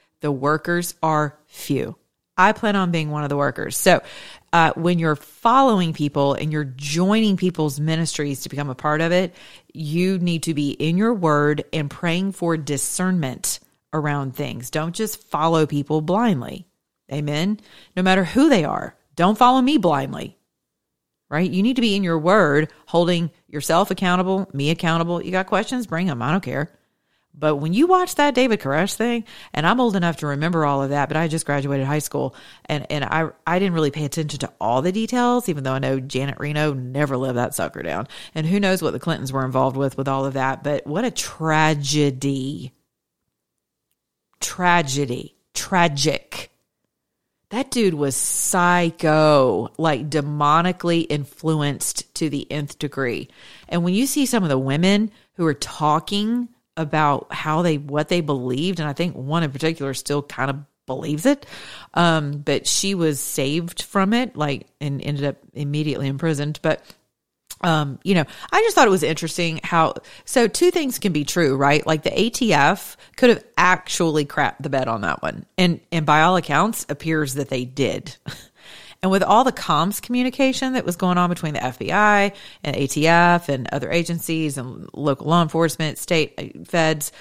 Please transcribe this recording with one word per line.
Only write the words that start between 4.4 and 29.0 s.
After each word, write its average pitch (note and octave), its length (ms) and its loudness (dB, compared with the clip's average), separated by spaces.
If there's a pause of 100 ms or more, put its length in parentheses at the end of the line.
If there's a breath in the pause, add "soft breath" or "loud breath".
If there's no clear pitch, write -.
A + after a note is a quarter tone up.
uh, E3 260 4
when F3 220 0
you're D#3+ 180 2
following A3+ 760 2
people C#3 400 0
and D3+ 180 -2
you're D3+ 140 -2
joining F3 720 0
people's D#3+ 420 0
ministries D#3 640 -2
to - 60 -10
become C#3+ 220 -6
a B2+ 40 -8
part D3+ 280 0
of E3 100 2
it, F3+ 220 0 (400 loud breath)
you F3 460 0
need E3+ 240 -2
to E3 100 -2
be C#3+ 160 0
in D#3+ 260 -2
your A3+ 160 2
word D3+ 580 2
and D3 200 -4
praying F3+ 420 -2
for E3+ 240 0
discernment D3+ 1000 -2 (340)
around C#3+ 420 -2
things. - 360 -8
Don't D#3+ 240 -4
just G#3+ 300 -6
follow D#3+ 420 2
people D3 340 -2
blindly. F3+ 640 -2 (460)
Amen. D3 480 -2 (340 loud breath)
No F#3 80 -2
matter F#3 220 4
who C4 240 4
they G3+ 160 4
are, - 320 -6 (200)
don't F#3+ 200 4
follow B3+ 240 6
me C4+ 160 2
blindly, C#3+ 600 0 (920)
right? E3 220 0
You F#3 120 0
need A#3+ 140 2
to C4 60 2
be G#3+ 120 2
in G3 100 0
your E3 140 2
word, D#3 540 4 (140 soft breath)
holding E3+ 440 2 (180)
yourself E3 420 0
accountable, F#3 640 0
me C#3 160 0
accountable. E3 500 0
You F3 100 -8
got F#3 160 0
questions? A3 400 -2
Bring F3 220 -2
'em. B2 140 -4
I B2 80 -2
don't F#3 120 0
care. C#3 300 -6 (640)
But D3 220 0
when D#3 160 -2
you C4 140 4
watch F4+ 300 2
that D4 180 2
David A#3+ 240 2
Koresh D#3 360 -2
thing, A#3 280 -2 (320 loud breath)